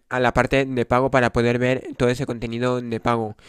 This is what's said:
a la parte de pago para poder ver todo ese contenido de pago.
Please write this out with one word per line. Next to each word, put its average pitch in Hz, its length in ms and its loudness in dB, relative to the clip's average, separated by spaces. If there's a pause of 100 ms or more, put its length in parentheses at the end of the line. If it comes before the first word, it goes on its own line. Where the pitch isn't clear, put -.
a 127 100 -2
la 123 140 2
parte 135 320 2
de 127 200 -2
pago 127 260 2
para 123 200 2
poder 120 280 2
ver 127 360 -2
todo 123 140 2
ese 127 160 -2
contenido 120 560 -2
de 117 180 -6
pago. 113 360 0 (140)